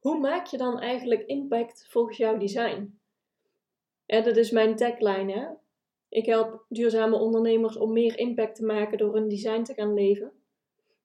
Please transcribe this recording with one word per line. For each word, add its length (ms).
Hoe 100
maak 280
je 100
dan 220
eigenlijk 480
impact 600
volgens 280
jouw 220
design? 600
En 180
dat 120
is 140
mijn 260
tagline, 560
hè? 160
Ik 180
help 420
duurzame 480
ondernemers 600
om 160
meer 260
impact 380
te 80
maken 340
door 160
hun 140
design 340
te 120
gaan 200
leven. 380